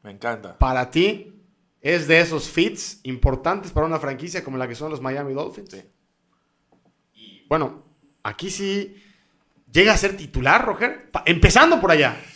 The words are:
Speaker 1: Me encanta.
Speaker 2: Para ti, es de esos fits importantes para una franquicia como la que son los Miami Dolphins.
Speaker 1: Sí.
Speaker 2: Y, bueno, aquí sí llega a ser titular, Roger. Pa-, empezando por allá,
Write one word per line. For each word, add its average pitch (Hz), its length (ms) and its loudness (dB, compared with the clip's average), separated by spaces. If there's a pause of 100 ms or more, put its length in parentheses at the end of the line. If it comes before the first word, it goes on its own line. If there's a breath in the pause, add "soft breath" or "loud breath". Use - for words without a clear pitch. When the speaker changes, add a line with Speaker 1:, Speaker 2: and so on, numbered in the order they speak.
Speaker 1:
Me 104 80 -20
encanta. 101 460 -10
Speaker 2:
Para 127 320 0
ti, 196 440 -2 (480)
es 156 260 -2
de 165 140 6
esos 160 280 -2
fits - 540 -2
importantes 139 680 -2
para 156 140 -2
una 160 140 -4
franquicia 147 440 -8
como 131 140 -10
la 127 120 -6
que 120 40 -12
son 147 160 -10
los 143 120 -10
Miami 135 320 -8
Dolphins. 135 360 -10
Speaker 1:
Sí. 95 140 -20 (1300)
Speaker 2:
Y, 104 360 -20
bueno, 147 340 -4 (400)
aquí 135 260 -10
sí 196 540 -6 (680 soft breath)
llega 196 220 6
a 196 60 6
ser 196 180 0
titular, 147 500 0
Roger. 220 460 -6
Pa-, - 140 -6
empezando 220 560 6
por 180 100 2
allá, 139 260 2 (180)